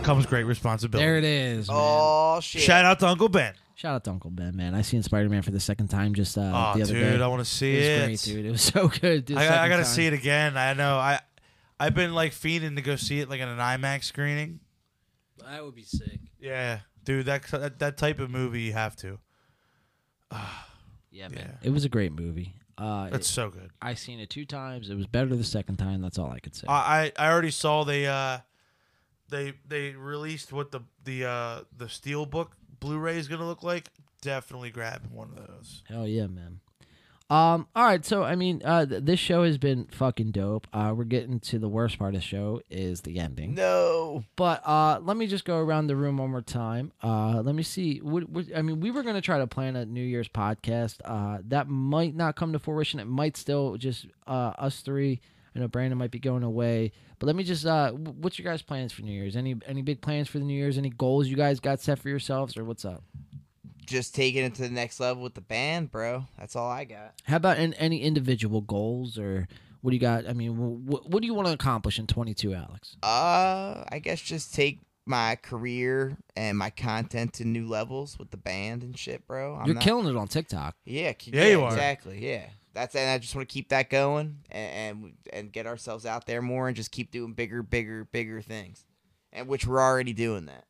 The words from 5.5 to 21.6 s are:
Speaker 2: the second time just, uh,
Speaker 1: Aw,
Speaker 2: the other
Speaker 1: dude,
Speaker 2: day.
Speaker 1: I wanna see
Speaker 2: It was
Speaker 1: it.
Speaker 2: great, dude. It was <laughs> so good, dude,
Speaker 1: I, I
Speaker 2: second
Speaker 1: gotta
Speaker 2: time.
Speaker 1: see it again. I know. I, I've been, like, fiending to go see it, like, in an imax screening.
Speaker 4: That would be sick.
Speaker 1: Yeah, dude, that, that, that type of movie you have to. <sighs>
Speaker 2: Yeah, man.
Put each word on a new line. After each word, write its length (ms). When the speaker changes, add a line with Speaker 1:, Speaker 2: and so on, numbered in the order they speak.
Speaker 2:
the 100
second 260
time 260
just, 240
uh, 40
Speaker 1:
Aw, 340
Speaker 2:
the 60
other 120
Speaker 1:
dude, 260
Speaker 2:
day. 40
Speaker 1:
I 40
wanna 180
see 320
Speaker 2:
It 20
was 80
Speaker 1:
it. 180
Speaker 2:
great, 140
dude. 120
It 40
was 100
<laughs> 120
so 160
good, 360
dude, 120
Speaker 1:
I, 60
I 40
Speaker 2:
second 220
Speaker 1:
gotta 140
Speaker 2:
time. 100
Speaker 1:
see 140
it 60
again. 440
I 160
know. 240
I, 240
I've 160
been, 180
like, 200
fiending 420
to 60
go 160
see 240
it, 80
like, 100
in 80
an 120
imax 440
screening. 560
Speaker 4:
That 220
would 120
be 80
sick. 360
Speaker 1:
Yeah, 420
dude, 220
that, 240
that, 280
that 180
type 220
of 100
movie 340
you 100
have 240
to. 220
<sighs> 60
Speaker 2:
Yeah, 160
man. 340